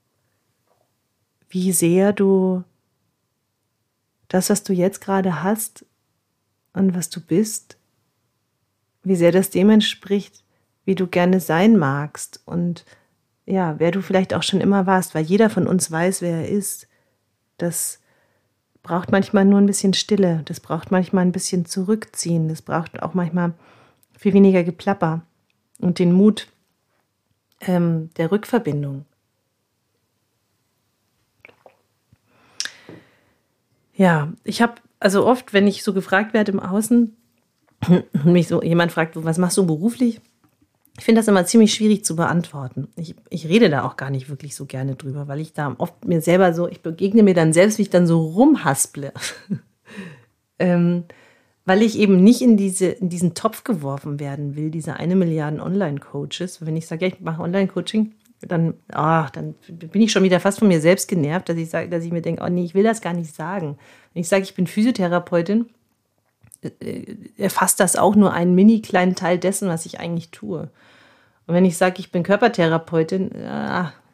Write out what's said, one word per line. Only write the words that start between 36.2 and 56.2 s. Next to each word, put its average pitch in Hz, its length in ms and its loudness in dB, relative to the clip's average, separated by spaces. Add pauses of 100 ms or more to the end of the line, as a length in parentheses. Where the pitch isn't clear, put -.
werde 208 200 0
im 190 80 -2
Außen, 220 560 0 (640)
<clears throat> - 80 -2
und 170 440 2
mich 175 160 4
so 165 140 -2
jemand 170 300 0
fragt, 165 300 -4
"Was 160 160 -2
machst 180 200 -2
du 196 80 2
beruflich?" 226 540 -2 (800)
Ich - 60 -20
finde 226 160 4
das 220 80 0
immer 190 180 4
ziemlich 220 280 6
schwierig 214 300 0
zu 165 120 -6
beantworten. 147 800 -4
Ich, 165 180 -12 (160)
ich 160 180 -8
rede 202 220 4
da 139 140 -2
auch - 120 -8
gar 135 140 -8
nicht 135 180 -8
wirklich 143 280 -14
so 139 100 -14
gerne 135 300 -8
drüber, 143 320 -10
weil 143 100 -8
ich 160 140 -12
da 143 260 -6
oft - 260 -8
mir 170 160 0
selber 175 320 4
so, 170 140 -4
ich - 160 -12
begegne 196 400 2
mir 190 120 6
dann 160 180 4
selbst, 196 260 4
wie 220 40 0
ich - 80 -4
dann 175 160 4
so 165 140 4
rumhasple. 160 1000 0
<laughs> - 40 -14 (1400)
Ähm, 175 440 0 (600)
weil 190 180 4
ich 220 160 0
eben 196 260 6
nicht 240 180 6
in 233 140 6
diese, 190 300 0
in 180 220 -4
diesen 170 260 -2
Topf - 280 -6
geworfen 143 560 -6
werden 143 380 -8
will, 156 140 -6
diese 160 240 -8
eine 175 200 -2
Milliarden 160 460 0
Online-Coaches. 156 1080 -6